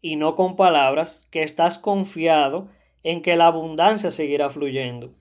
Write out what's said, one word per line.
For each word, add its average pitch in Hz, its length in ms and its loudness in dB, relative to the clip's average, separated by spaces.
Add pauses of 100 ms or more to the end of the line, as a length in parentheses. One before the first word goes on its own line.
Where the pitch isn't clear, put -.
y 160 140 -6
no 156 200 0
con 185 200 0
palabras, 156 760 2
que 160 100 -4
estás 170 360 -2
confiado 170 880 0 (340)
en 165 200 -6
que 175 120 2
la 170 120 6
abundancia 165 680 0
seguirá 151 380 -2
fluyendo. 131 720 -8